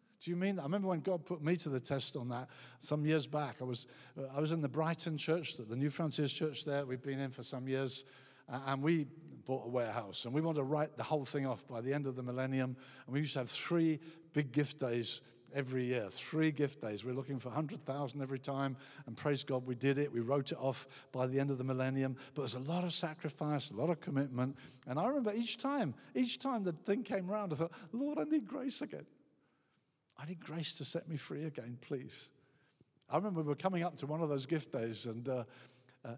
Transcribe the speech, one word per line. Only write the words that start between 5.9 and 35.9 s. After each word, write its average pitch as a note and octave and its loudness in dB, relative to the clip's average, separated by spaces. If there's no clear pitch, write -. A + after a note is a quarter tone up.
Frontiers D3 0
church D3+ -2
there. C#3+ 0
We've B2+ -4
been C3+ -2
in C3+ 0
for B2 -10
some C3 -6
years. C3 0
Uh, B2+ -2
and C3+ 0
we D#3 6
bought C3 0
a - -4
warehouse, A2+ 0
and A#2+ -2
we D3+ 4
wanted D#3+ 2
to C#3+ 4
write D3+ 0
the - -2
whole D3+ 2
thing C#3 0
off B2 -2
by A#2+ -4
the C3 0
end C#3+ 0
of C3 -2
the B2+ -4
millennium. C3 0
And B2 -6
we C#3 2
used D3 0
to C#3 0
have A#2+ 0
three E3 4
big D3 2
gift C#3+ 2
days A#2+ 0
every C3 0
year, B2 2
three D#3 2
gift C#3+ 0
days. G#2+ -4
We're B2+ -2
looking C3 -2
for A#2+ -6
a - -6
hundred C#3+ -2
thousand C#3 -2
every C3 -4
time, C3+ 0
and A2+ -10
praise C#3+ 2
God, B2+ -2
we B2+ 0
did C3+ 4
it. C#3+ 2
We A#2 0
wrote C3+ 2
it - -2
off C3 0
by B2+ 2
the C3 4
end C#3 4
of C3 0
the B2+ 0
millennium. C3 2
But D3 -4
there's B2+ -2
a B2+ -4
lot F3+ 2
of F3 0
sacrifice, D3+ 0
a G2+ -8
lot C#3+ 4
of D#3+ 0
commitment. C3+ 0
And C3 -2
I F3 4
remember B3 4
each A3+ 0
time, C4+ 2
each B3+ 2
time B3 0
the F3+ 2
thing G3+ 0
came F#3+ 0
around, G3+ 0
I - 0
thought, E3 0
"Lord, C#4+ 0
I D#4 2
need D4+ 2
grace C4 -4
again. - -8
I C3+ -12
need E3+ -8
grace D#3 -4
to C#3 -4
set E3+ -4
me D#3+ -2
free C#3+ -6
again, B2 -6
please." - -6
I - 4
remember F3+ 2
we D3+ 0
were D3 2
coming F3+ 2
up E3 -2
to - -6
one D3+ 0
of D#3 2
those C3+ 0
gift D#3 0
days, A#2 -2
and, A#2+ -6
uh, B2+ 0